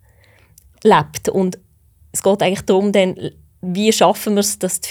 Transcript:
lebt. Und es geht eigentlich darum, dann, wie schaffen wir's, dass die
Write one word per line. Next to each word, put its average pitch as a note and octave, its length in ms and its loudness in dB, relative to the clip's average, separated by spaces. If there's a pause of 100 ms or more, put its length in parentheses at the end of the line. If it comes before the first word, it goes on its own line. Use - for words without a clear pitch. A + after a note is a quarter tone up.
(840)
lebt. F3 460 2
Und F#3+ 280 -2 (540)
es - 120 -8
geht G3 180 2
eigentlich F3+ 200 0
darum, G3+ 300 2
dann, F#3+ 240 2 (460)
wie F#3+ 320 0
schaffen G3+ 420 2
wir's, G3+ 220 0
dass - 240 -6
die - 100 -10